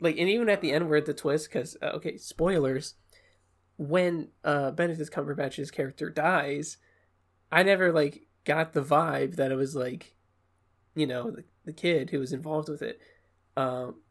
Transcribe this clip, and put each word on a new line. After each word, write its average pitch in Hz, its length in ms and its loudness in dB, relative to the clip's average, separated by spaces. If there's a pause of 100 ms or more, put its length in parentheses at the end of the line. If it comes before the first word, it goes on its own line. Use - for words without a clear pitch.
like, 165 180 2
and 175 100 2
even 226 200 4
at 202 120 4
the 147 120 0
end 165 160 2
where 151 120 4
the 151 140 -4
twist, 151 360 -2
'cause, - 300 -6
uh, - 140 -4
okay, - 220 -8
spoilers, 151 800 -2 (840)
when, 170 520 0 (160)
uh, 143 280 0
Benedict 160 400 -2
Cumberbatch's 143 580 -6
character - 400 -6
dies, 151 680 0 (720)
I 170 100 8
never, 185 300 6
like, 151 340 2 (180)
got 160 280 0
the 147 100 2
vibe 143 540 2
that 135 160 0
it 131 40 0
was, 139 200 -2
like, 127 400 -6 (800)
you 151 120 0
know, 123 240 -4
the, - 140 -14 (200)
the 156 80 -12
kid 160 380 0
who 143 80 -2
was 127 140 -4
involved 156 360 -4
with 147 140 -8
it. - 160 -8 (580)
Um, 127 440 -4 (100)